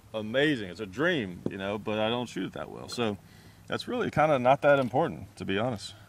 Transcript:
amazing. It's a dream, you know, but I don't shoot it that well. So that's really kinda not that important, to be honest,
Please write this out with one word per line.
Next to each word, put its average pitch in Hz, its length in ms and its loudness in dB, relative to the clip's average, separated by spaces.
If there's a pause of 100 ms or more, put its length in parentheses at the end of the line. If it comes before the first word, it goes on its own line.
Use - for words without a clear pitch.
(140)
amazing. 113 560 0
It's 85 100 -12
a 110 60 -8
dream, 104 640 -2
you 95 80 -10
know, 98 220 -4
but 107 200 -2
I 107 80 2
don't 120 220 -2
shoot - 160 -6
it - 80 -8
that - 180 -10
well. 60 160 -12
So 107 300 -2 (500)
that's - 220 -4
really 247 200 -2
kinda 151 300 4
not 127 220 6
that 143 180 8
important, 127 560 -2
to - 80 -10
be 95 160 0
honest, 117 360 -4 (140)